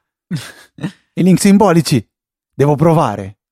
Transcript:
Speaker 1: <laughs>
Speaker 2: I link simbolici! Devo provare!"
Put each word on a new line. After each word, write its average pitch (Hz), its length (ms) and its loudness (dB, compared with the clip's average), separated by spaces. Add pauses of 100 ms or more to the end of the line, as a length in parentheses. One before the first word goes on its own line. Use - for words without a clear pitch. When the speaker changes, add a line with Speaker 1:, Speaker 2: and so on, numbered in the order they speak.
(280)
Speaker 1:
<laughs> - 880 -14
Speaker 2:
I 160 80 -2
link 180 160 2
simbolici! 185 680 2 (480)
Devo 143 220 0
provare!" 127 640 -2 (120)